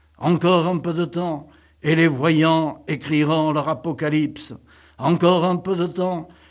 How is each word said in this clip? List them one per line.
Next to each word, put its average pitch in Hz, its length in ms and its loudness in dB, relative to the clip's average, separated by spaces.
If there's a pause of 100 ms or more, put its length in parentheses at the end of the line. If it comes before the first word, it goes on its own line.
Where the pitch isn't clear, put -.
(180)
Encore 170 500 2
un 180 100 -2
peu 165 140 -4
de 165 140 -2
temps, 170 420 -6 (340)
et 156 140 2
les 165 100 4
voyants 160 800 2
écriront 151 680 0
leur 147 160 0
apocalypse. 151 840 -2 (460)
Encore 170 460 2
un 180 120 0
peu 185 180 -4
de 175 120 -2
temps, 180 420 -4 (220)